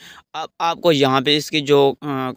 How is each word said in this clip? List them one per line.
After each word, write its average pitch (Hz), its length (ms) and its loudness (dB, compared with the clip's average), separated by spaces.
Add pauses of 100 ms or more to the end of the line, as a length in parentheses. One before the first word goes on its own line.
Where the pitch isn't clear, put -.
(340)
अब 156 140 -12 (120)
आपको 170 320 0
यहाँ 135 300 2
पे 147 140 0
इसकी 151 260 -4
जो, 139 300 4
अ, 135 440 -8